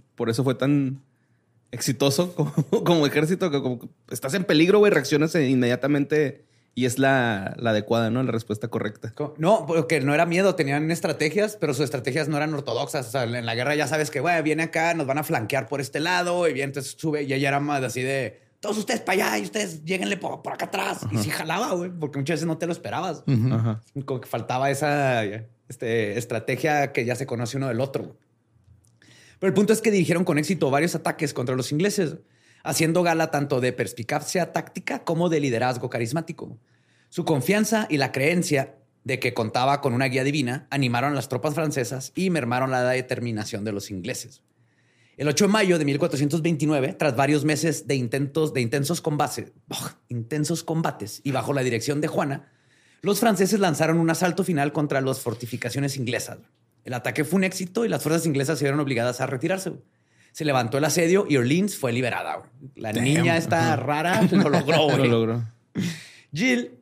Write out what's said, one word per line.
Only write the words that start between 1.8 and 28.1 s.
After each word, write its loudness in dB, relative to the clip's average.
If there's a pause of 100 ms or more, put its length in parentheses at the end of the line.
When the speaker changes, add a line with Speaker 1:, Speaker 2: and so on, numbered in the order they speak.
Speaker 1:
<laughs> -
como, -2 (320)
como 6
ejército, 0
que 0
como -4
que -14 (220)
estás -6
en 0
peligro, 6
güey, 8
reaccionas 2
inmediatamente 2 (280)
y 0
es 0
la, 2
la 0
adecuada, 2
¿no? 0
La -2
respuesta -4
correcta. -6
Speaker 2:
Co-, -8
no, 2
porque 2
no 2
era 4
miedo, 2
tenían 0
estrategias, -2
pero 0
sus 0
estrategias -4
no 0
eran -2
ortodoxas. -4
O -12
sea, 0
en -4
la -2
guerra 0
ya 0
sabes 0
que, -4
güey, 2
viene 0
acá, 0
nos -2
van 0
a -2
flanquear -2
por -4
este -6
lado, 0
y 2
bien, -4
entonces -10
sube, -2
y -4
ella 0
era 0
más -2
así -4
de, -4 (220)
"Todos -4
ustedes -4
para 0
allá, 0
y -2
ustedes -6
lléguenle -2
por, -8
por -8
acá -6
atrás". -4 (120)
Y -4
Speaker 1:
Ajá. 0
Speaker 2:
sí -2
jalaba, -2
güey, -4
porque -6
muchas -2
veces -4
no -2
te -4
lo -2
esperabas. -6
Speaker 3:
Ujú. 4
Speaker 1:
Ajá. 0 (240)
Speaker 2:
Como -4
que -18
faltaba -2
esa, 2 (440)
este, -2
estrategia 0
que 0
ya -2
se -6
conoce -6
uno -2
del -2
otro, -4
güey. -14 (1200)